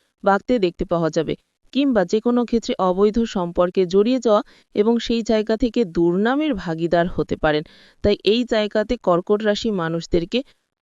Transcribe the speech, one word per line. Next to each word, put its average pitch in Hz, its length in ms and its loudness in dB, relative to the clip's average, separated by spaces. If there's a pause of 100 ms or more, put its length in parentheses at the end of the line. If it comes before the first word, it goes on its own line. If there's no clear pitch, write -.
(240)
বাড়তে 202 360 0
দেখতে 180 260 -2
পাওয়া 165 240 -2
যাবে, 151 240 -2 (400)
কিংবা 254 320 2
যে 214 160 0
কোনো 240 240 0
ক্ষেত্রে 233 340 -2
অবৈধ 190 460 2
সম্পর্কে 180 600 -2
জড়িয়ে 208 340 2
যাওয়া 220 220 2 (340)
এবং 214 240 2
সেই 233 240 -2
জায়গা 220 340 0
থেকে 240 280 0
দুর্নামের 196 680 0
ভাগীদার 170 540 -2
হতে 180 280 -4
পারেন। 156 280 0 (400)
তাই 208 200 4
এই 226 200 2
জায়গাতে 214 540 -2
কর্কট 185 460 0
রাশি 208 280 0
মানুষদেরকে 170 680 -2 (480)